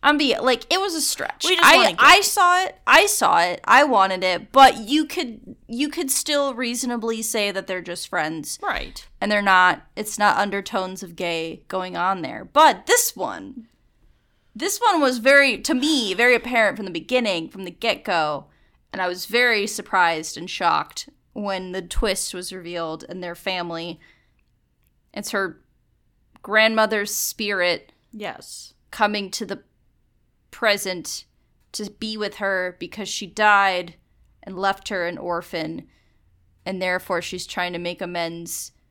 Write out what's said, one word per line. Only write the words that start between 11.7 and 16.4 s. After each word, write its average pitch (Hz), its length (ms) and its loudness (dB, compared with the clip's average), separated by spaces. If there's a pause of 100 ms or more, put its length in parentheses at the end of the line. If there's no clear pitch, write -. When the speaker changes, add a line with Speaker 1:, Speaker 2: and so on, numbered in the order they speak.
Speaker 1:
on 180 240 -2
there. 113 240 -10
But 269 400 4
this - 300 2
one, 170 520 -10 (880)
this 311 220 -6
one 403 240 2
was 254 160 2
very, 269 440 6
to - 120 -2
me, 254 400 0
very 240 220 4
apparent 226 420 0